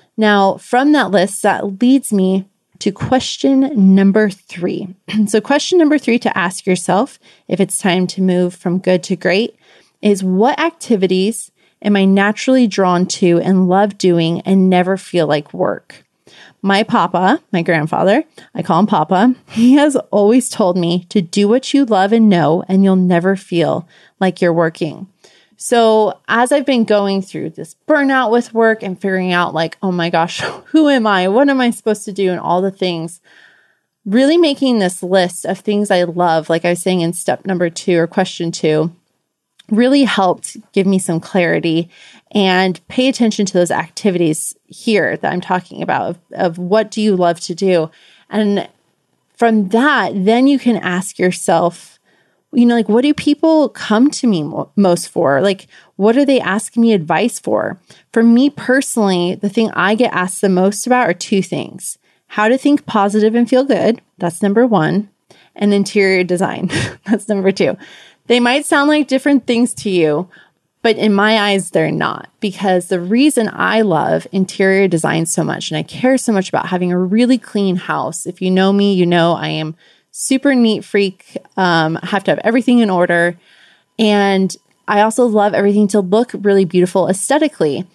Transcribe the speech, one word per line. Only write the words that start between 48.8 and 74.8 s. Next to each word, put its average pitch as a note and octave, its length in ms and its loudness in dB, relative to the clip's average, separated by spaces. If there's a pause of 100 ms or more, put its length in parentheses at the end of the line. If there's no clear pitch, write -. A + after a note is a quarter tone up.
from A3 360 0
that, A#3 440 0
then A3 320 2
you C#4 140 2
can A#3 180 0
ask F3+ 400 -6
yourself, F3 800 -2 (560)
you A#3+ 120 2
know, A#3+ 100 4
like, A3+ 140 0
"What A3+ 120 2
do D4 120 0
people D4+ 560 2
come A3+ 420 0
to - 140 -6
me G3 160 0
mo-, - 340 -8
most F3+ 340 0
for? C3+ 320 0
Like, G3 260 -2 (300)
what A3 200 2
are C#4+ 80 4
they C4 140 2
asking G#3 420 -4
me A3+ 120 4
advice F3 460 -2
for?" - 380 -4 (360)
For A3+ 100 2
me A#3+ 260 4
personally, G3 840 -2
the G3+ 140 -6
thing A3 220 0
I F#3+ 240 0
get A#3 180 0
asked F3+ 280 -4
the G3+ 80 0
most F#3+ 380 0
about B3 220 2
are F3 40 -2
two F#3+ 280 -2
things. - 560 -10 (300)
How G#3+ 200 -2
to B3+ 100 2
think C#4+ 280 0
positive G#3 500 0
and A#3+ 140 2
feel C4 160 2
good. A#3 360 0 (160)
That's F3 240 -6
number G#3 240 2
one. F#3+ 440 0 (460)
And G#3 180 0
interior F#3+ 500 0
design. F3 460 -2 (180)
<laughs> - 180 -18
That's G#3 220 -2
number G3 240 0
two. F#3+ 260 -2 (500)
They A#3+ 120 2
might B3 260 0
sound C#4+ 240 2
like D4+ 180 2
different C4+ 380 0
things A#3+ 300 0
to - 140 -6
you, E3 400 0 (520)
but A3 160 2
in G#3 160 2
my G#3 380 2
eyes, F#3+ 200 -2
they're D#3+ 200 0
not, D#3 380 -6 (100)
because F#3 480 -2
the F#3 120 -2
reason A3+ 520 0
I A3 300 -2
love E3 500 0
interior F#3+ 560 0